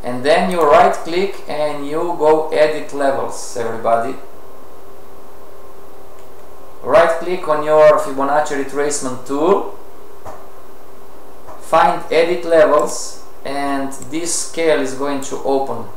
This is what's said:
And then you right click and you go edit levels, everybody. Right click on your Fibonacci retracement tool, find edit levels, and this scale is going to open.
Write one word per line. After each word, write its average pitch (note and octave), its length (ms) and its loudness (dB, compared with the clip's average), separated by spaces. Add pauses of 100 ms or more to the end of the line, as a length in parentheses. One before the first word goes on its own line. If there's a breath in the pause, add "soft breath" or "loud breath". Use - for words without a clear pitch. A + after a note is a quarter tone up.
And B2 220 -4
then F3+ 240 4
you F3 120 0
right E3 320 6
click F#3 540 -2
and D3 380 -2
you D#3+ 320 -2
go D#3 320 4
edit D3 440 2
levels, - 600 -2
everybody. A#2 600 0 (2750)
Right E3 380 4
click F3 280 -4
on D3+ 160 0
your D3+ 360 8
Fibonacci C#3+ 640 0
retracement C3+ 640 -4
tool, D#3+ 500 0 (1800)
find - 520 2
edit E3+ 340 2
levels, - 800 4 (220)
and C#3 480 -2 (160)
this E3 240 -2
scale D#3 480 2
is B2+ 140 -2
going C#3 260 -2
to - 220 -6
open. B2+ 420 0 (120)